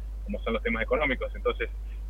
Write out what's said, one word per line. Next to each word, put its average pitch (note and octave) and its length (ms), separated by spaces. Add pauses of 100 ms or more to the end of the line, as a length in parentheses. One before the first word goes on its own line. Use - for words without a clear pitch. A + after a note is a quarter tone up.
(240)
como G#2 160
son A2+ 140
los G#2+ 80
temas A2+ 200
económicos. B2 540
Entonces, A2+ 320 (420)